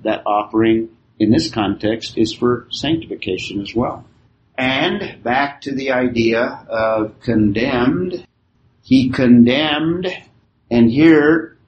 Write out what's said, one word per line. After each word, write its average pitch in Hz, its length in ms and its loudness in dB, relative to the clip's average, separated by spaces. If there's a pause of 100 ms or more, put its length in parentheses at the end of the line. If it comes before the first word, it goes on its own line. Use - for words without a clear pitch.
That 110 220 -4
offering 113 640 0 (280)
in 107 140 2
this 165 180 0
context 107 680 -4
is 113 160 0
for 120 380 -4
sanctification 101 920 -6
as 101 120 -12
well. 120 300 -4 (540)
And 135 680 -4
back 131 380 -4
to 139 120 -8
the 131 180 -4
idea 117 500 0 (280)
of 110 520 -4
condemned. 123 1040 0 (580)
He 131 260 2
condemned, 147 960 4 (640)
and 117 220 4
here 156 640 4 (120)